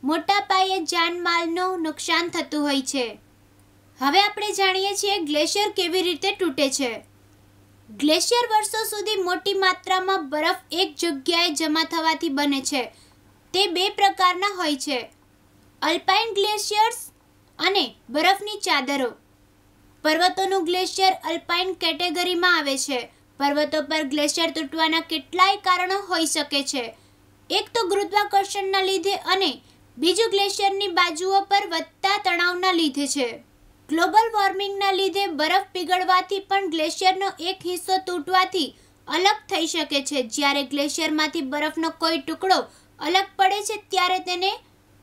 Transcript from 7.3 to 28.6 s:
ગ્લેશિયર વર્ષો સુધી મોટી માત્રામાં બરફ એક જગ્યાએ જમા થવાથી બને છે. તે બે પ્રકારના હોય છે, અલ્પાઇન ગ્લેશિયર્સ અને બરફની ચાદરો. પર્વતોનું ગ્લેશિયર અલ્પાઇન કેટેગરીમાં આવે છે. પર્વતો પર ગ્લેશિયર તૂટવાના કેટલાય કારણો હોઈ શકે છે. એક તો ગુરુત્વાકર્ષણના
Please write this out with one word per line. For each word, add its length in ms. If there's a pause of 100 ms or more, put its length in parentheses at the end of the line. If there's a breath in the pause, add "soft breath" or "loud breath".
ગ્લેશિયર 600
વર્ષો 360
સુધી 380
મોટી 320
માત્રામાં 760
બરફ 260 (160)
એક 240
જગ્યાએ 540
જમા 340
થવાથી 440
બને 320
છે. 220 (720 soft breath)
તે 120
બે 240
પ્રકારના 680
હોય 200
છે, 340 (720)
અલ્પાઇન 520
ગ્લેશિયર્સ 760 (480)
અને 360 (160)
બરફની 500
ચાદરો. 500 (920)
પર્વતોનું 600
ગ્લેશિયર 480
અલ્પાઇન 600
કેટેગરીમાં 840
આવે 200
છે. 320 (260 soft breath)
પર્વતો 460
પર 200
ગ્લેશિયર 480
તૂટવાના 500
કેટલાય 560
કારણો 440
હોઈ 260
શકે 360
છે. 340 (540 soft breath)
એક 180
તો 200
ગુરુત્વાકર્ષણના 920